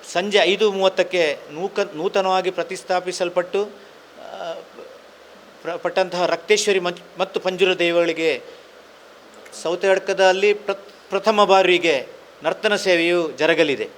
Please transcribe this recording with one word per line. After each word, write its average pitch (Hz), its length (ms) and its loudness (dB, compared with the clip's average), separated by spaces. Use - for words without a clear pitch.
ಸಂಜೆ 196 260 0
ಐದು 196 340 2
ಮೂವತ್ತಕ್ಕೆ 185 640 0
ನೂಕ-, 196 440 -6
ನೂತನವಾಗಿ 185 560 -2
ಪ್ರತಿಷ್ಠಾಪಿಸಲ್ಪಟ್ಟು, 180 1120 -4
ಆ, - 880 -16
ಪ್ರ-, 165 160 -8
ಪಟ್ಟಂತಹ 180 480 -2
ರಕ್ತೇಶ್ವರಿ 190 540 2
ಮತ್-, 175 220 -6
ಮತ್ತು - 220 -2
ಪಂಜುರ 185 340 2
ದೇವಗಳಿಗೆ 170 680 2
ಸೌತೆಡ್ಕದಲ್ಲಿ 190 920 2
ಪ್ರ-, 202 200 -6
ಪ್ರಥಮ 208 340 2
ಬಾರಿಗೆ 180 600 4
ನರ್ತನ 202 320 -2
ಸೇವೆಯು 175 540 2
ಜರಗಲಿದೆ. 156 680 0